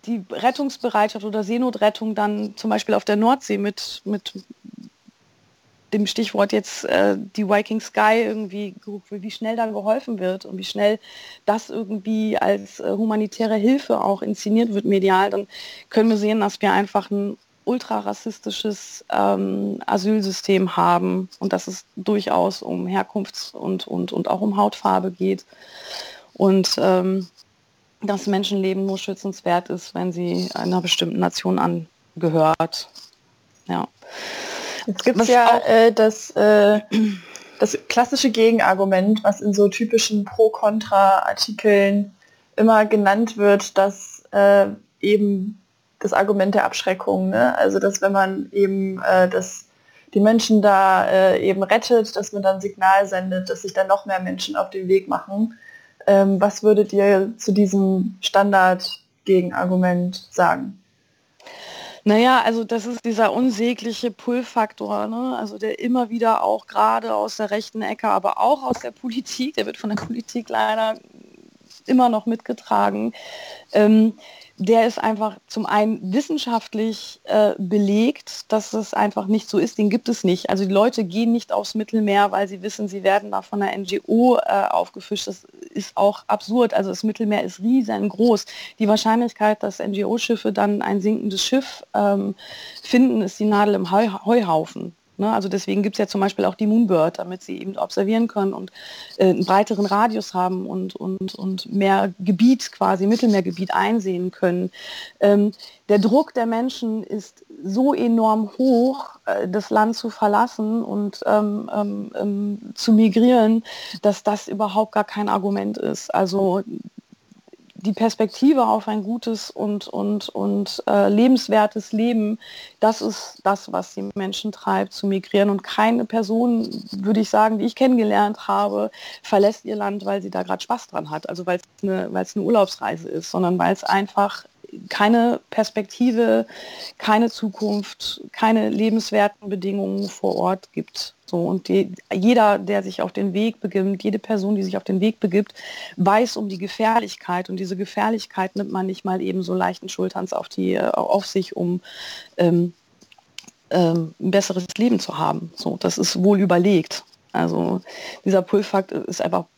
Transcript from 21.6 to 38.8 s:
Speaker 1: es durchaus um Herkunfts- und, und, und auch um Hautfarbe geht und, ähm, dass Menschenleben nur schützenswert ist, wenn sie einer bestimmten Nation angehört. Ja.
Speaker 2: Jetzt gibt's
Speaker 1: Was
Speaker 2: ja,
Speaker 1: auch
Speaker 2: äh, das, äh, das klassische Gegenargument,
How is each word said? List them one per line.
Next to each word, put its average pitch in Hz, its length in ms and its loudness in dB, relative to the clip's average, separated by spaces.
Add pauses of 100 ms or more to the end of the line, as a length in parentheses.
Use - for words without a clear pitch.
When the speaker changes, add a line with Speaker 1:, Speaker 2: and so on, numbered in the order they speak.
Speaker 1:
es 185 160 -12 (100)
durchaus 196 680 -2
um 127 280 -6
Herkunfts- - 680 -6
und, - 320 -6
und, 90 260 -6
und - 140 -4
auch 185 140 -2
um 202 160 -2
Hautfarbe 190 560 0
geht 190 320 -4 (880)
und, 190 460 2
ähm, 185 500 2 (720)
dass 202 240 -4
Menschenleben 190 580 -2
nur 190 140 -2
schützenswert 185 720 -4
ist, - 240 -10
wenn 180 180 -4
sie 175 420 -4
einer 180 260 0
bestimmten 175 400 -2
Nation 185 400 -2
angehört. 165 1300 -2 (800)
Ja. - 200 -4 (1000)
Speaker 2:
Jetzt 196 160 -6
gibt's 240 180 2
Speaker 1:
Was 233 80 4
Speaker 2:
ja, 240 180 6
Speaker 1:
auch 233 200 4
Speaker 2:
äh, 226 260 8
das, 214 400 2
äh, 208 460 6 (800)
das - 200 0 (100)
klassische 247 400 2
Gegenargument, 214 960 4